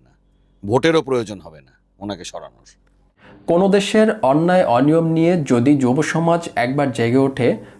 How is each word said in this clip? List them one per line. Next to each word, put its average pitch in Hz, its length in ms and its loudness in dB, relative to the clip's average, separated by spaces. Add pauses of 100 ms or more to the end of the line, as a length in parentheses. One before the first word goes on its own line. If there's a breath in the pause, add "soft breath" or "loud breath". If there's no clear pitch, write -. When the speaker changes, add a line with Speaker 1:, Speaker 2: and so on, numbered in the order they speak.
Speaker 1:
না, - 80 -20 (520)
ভোটেরও 139 380 0
প্রয়োজন 117 380 -4
হবে 80 220 -20
না - 120 -20 (260)
ওনাকে 95 260 -10
সরানোর। 65 420 -18 (800 loud breath)
Speaker 2:
কোনো 175 220 2
দেশের 208 380 2 (160)
অন্যায় 170 420 2 (120)
অনিয়ম 156 360 2
নিয়ে 165 200 2 (120)
যদি 127 320 2
যুব 127 260 0
সমাজ 165 380 0 (140)
একবার 135 360 -2
জেগে 120 360 0
ওঠে, 135 220 -2 (300 loud breath)